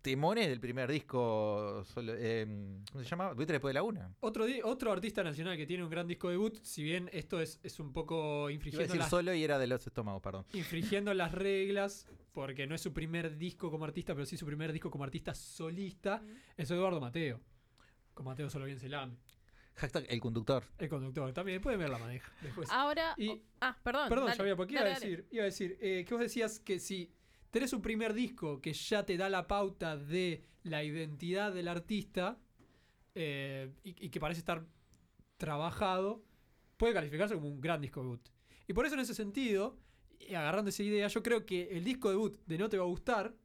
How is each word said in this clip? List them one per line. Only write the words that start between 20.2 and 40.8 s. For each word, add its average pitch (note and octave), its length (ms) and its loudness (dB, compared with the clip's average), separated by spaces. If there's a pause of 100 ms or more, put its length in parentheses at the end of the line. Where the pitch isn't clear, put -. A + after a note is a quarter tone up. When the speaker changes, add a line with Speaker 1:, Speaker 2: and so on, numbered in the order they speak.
Speaker 1:
conductor. A#2 440 2 (140)
Speaker 2:
El D#3+ 120 -2
conductor, C3+ 420 -2
también F#3+ 300 -2
pueden A3+ 180 2
ver D3+ 80 2
La B2 100 -2
Madeja A#2+ 320 -8 (120)
después. D3 280 -6
Speaker 3:
Ahora, D4 460 2
Speaker 2:
Y G#3+ 120 0
Speaker 3:
o-, A3 120 -6 (220)
ah, B3+ 200 0
perdón, B3+ 280 2
Speaker 2:
perdón, B3 160 4
Speaker 3:
dale, A#3 100 4
Speaker 2:
Xavier, G3 200 4
porque F#3 180 0
iba C4+ 80 4
Speaker 3:
dale, G3 140 4
Speaker 2:
a - 20 -2
Speaker 3:
dale. A3 120 -2
Speaker 2:
decir, E3+ 200 -4
iba A3+ 120 0
a G3 40 4
decir, F#3 340 -2
eh, F#3 260 0
que - 80 -2
vos A#3 80 0
decías A3 380 0
que F#3 180 -2
si F3 320 -6 (420)
tenés B3 200 2
un G#3+ 100 -2
primer A3 320 2
disco F3 460 -2
que D#3+ 120 -4
ya G3+ 340 0
te F#3 100 0
da F#3+ 120 2
la F3+ 180 2
pauta F#3+ 500 0
de D#3+ 460 0 (220)
la D3+ 180 -2
identidad E3 680 -2
del F3 160 -2
artista, F#3 720 -2 (720)
eh, C#3 560 -4 (140)
y, F#3 220 -10
y - 20 -6
que E3 100 -6
parece D#3+ 220 0
estar E3 260 -2 (680)
trabajado, F#3 880 0 (520)
puede A#3 180 4
calificarse E3 400 2
como D3 140 -2
un C#3+ 120 -6
gran D#3+ 200 2
disco C#3 200 -6
debut. B2 260 -6 (400)
Y F#3+ 60 -4
por A#3+ 140 4
eso, D4 80 2
en C4+ 80 2
ese A#3 120 -2
sentido, G#3+ 640 0 (400)
y - 160 -10
agarrando F3+ 360 2
esa G3+ 120 -2